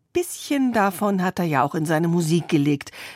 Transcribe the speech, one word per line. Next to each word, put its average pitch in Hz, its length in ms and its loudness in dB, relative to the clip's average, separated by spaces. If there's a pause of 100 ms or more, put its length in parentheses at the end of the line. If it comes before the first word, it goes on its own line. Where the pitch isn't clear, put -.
(120)
bisschen 277 600 -2
davon 196 480 0
hat 180 160 -2
er 175 80 0
ja 139 160 2
auch 143 120 0
in 156 120 -2
seine 160 220 2
Musik 165 400 2
gelegt, 147 420 2 (260)